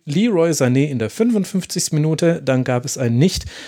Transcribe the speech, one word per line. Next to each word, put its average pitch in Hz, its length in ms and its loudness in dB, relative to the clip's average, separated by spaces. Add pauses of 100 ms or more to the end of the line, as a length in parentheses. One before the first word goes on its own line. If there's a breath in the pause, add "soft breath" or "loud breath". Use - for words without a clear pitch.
Leroy 170 460 2
Sané 135 360 2
in 135 120 -4
der 110 100 -2
fünfundfünfzigsten 196 880 -2
Minute, 160 420 0
dann 131 220 0
gab 123 220 -2
es - 120 -8
ein 120 200 0
nicht 170 260 2 (240 loud breath)